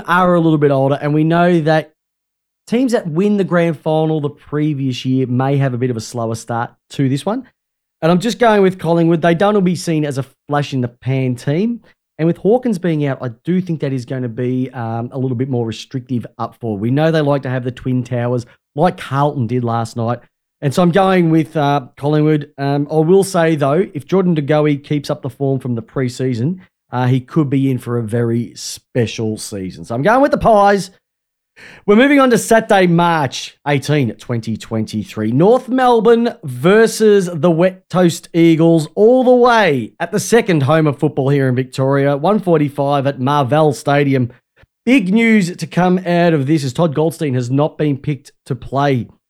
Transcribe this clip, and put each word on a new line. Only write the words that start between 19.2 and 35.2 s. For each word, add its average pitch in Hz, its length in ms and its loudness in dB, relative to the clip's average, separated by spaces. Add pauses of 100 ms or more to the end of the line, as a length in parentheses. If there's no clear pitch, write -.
did 123 180 -2
last 117 320 -4
night. 120 260 -4 (380)
And 139 140 -2
so 190 80 2
I'm 175 100 4
going 185 380 2
with, 160 260 0
uh, 143 420 -2
Collingwood. 151 600 0
Um, 139 320 -2
I 156 60 -4
will 170 280 4
say, 165 320 0
though, 151 380 0
if 139 140 -12
Jordan 180 260 0
De 156 80 -2
Goey 151 420 0
keeps 147 280 -4
up 143 100 -8
the 139 80 -8
form 135 300 -4
from 123 160 -6
the 113 80 -6
preseason, 131 800 -4 (300)
uh, 123 140 -2
he 127 160 2
could 147 260 -2
be 135 220 0
in 127 80 -2
for 120 220 -6
a 117 40 -4
very 117 520 -2
special - 800 -6
season. 92 480 -12
So 117 80 -10
I'm 123 80 -4
going 226 220 2
with 294 80 2
the 277 80 0
Pies. 202 500 2 (960)
We're 202 100 4
moving 277 240 6
on 262 120 4
to 226 60 4
Saturday, 220 480 2
March 170 800 0
eighteen, 143 500 0
twenty 113 420 -8
twenty-three. 107 720 -6